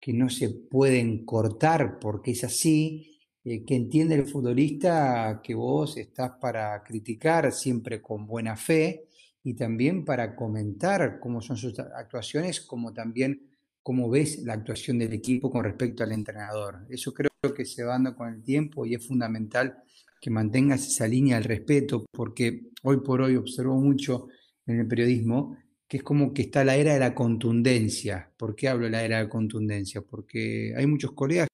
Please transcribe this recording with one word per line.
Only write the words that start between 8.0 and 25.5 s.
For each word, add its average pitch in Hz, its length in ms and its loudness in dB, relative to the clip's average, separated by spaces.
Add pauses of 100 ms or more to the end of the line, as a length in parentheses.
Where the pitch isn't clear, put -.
con 104 260 -10
buena 113 300 -6
fe, 165 500 0 (360)
y 123 120 -4
también 123 500 0
para 120 300 -2
comentar 107 840 -2
cómo 120 220 -6
son 123 160 -6
sus 110 220 -8
actuaciones, 127 840 -6
como 117 320 -8
también 120 560 -2 (320)
cómo 127 260 0
ves 147 360 0
la 117 100 -4
actuación 113 460 -4
del 113 140 -2
equipo 123 360 -2
con 117 140 -2
respecto 117 400 -2
al 107 80 -2
entrenador. 104 800 -8
Eso 127 200 -8
creo 143 200 0 (240)
que 127 100 -4
se - 180 -10
va 120 100 -2
dando 127 220 2
con 117 160 -10
el 110 120 -14
tiempo 139 420 -2
y 113 80 -2
es 120 140 -8
fundamental 120 720 -2 (400)
que - 80 -6
mantengas 131 560 2
esa - 220 0
línea 127 300 4
del 107 80 0
respeto, 127 680 2
porque 113 580 -4 (140)
hoy 135 160 4
por 131 240 0
hoy 131 120 4
observo 131 460 0
mucho 135 460 4 (400)
en 117 140 2
el 113 60 0
periodismo 117 680 2 (300)